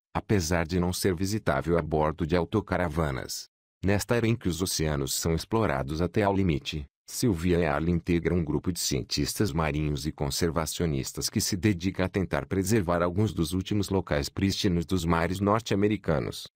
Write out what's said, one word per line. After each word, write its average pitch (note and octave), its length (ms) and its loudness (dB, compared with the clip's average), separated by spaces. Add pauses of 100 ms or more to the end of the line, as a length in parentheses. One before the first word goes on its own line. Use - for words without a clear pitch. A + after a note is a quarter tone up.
(120)
apesar E2+ 540 0
de F2 120 0
não F2+ 140 2
ser F#2 220 0
visitável E2 640 0
a D#2+ 40 0
bordo D#2 440 0
de D#2+ 100 2
autocaravanas. E2+ 1120 -2 (360)
Nesta G2+ 320 2
era A2+ 100 2
em A2+ 80 4
que A#2 140 -2
os E2 140 0
oceanos D2+ 500 0
são E2 220 0
explorados D#2 680 0
até F2+ 220 0
ao G2 120 4
limite, D#2+ 520 0 (200)
Sylvia F2 520 2
Earle D#2+ 320 2
integra E2+ 420 2
um F2 100 2
grupo D2 300 -2
de E2+ 80 -6
cientistas - 720 -2
marinhos D2+ 540 0
e D#2 60 -4
conservacionistas D2+ 1160 -2
que - 100 -2
se - 160 -2
dedica F#2 520 0
a - 20 0
tentar E2 380 -2
preservar F2+ 560 2
alguns F2+ 320 0
dos E2 180 -2
últimos F#2+ 380 -2
locais D#2 400 0
prístinos F2+ 560 0
dos F#2 180 0
mares E2+ 340 0
norte-americanos. G2+ 1040 0 (120)